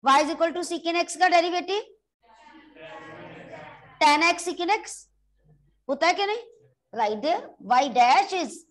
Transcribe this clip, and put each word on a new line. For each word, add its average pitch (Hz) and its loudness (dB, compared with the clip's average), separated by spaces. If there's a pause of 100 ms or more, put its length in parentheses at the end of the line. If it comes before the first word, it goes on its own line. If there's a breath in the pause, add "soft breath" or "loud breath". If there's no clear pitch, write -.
Y 269 6
is 302 -2
equal 330 -2
to 349 -6
secant 339 -6
x 339 -4
का 359 4
डेरिवेटिव 359 0 (2250)
tan 302 6
x 339 2
secant 349 -2
x - -4 (920)
होता 285 0
है 349 4
क्या 392 -2
नहीं? 440 -4 (500)
Right 214 -2
there, - -2 (300)
y 277 2
dash 277 4
is 277 -8 (140)